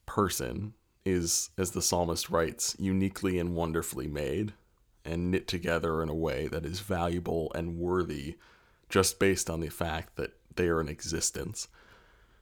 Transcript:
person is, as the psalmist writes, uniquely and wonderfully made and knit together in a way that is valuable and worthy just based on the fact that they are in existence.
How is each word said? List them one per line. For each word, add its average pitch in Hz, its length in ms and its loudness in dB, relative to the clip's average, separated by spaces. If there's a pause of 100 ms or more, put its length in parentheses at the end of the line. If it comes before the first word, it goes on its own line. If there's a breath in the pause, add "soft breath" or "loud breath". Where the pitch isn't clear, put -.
person 92 680 -2 (300)
is, 87 540 0
as 92 140 0
the 92 100 -2
psalmist 85 480 0
writes, - 480 0
uniquely 95 600 2
and 87 160 0
wonderfully 80 520 0
made 76 460 -2 (520)
and 87 260 0
knit 92 180 0
together 82 540 0
in 80 60 0
a 76 60 -2
way 78 320 0
that 78 180 -4
is 90 160 -4
valuable 85 760 0
and 85 220 -2
worthy 85 600 0 (520 soft breath)
just - 300 4
based 95 320 4
on 82 100 -2
the 78 80 -2
fact 80 480 -4
that - 160 -4 (240)
they 90 120 4
are 82 120 4
in 78 80 0
existence. - 800 -4 (760 soft breath)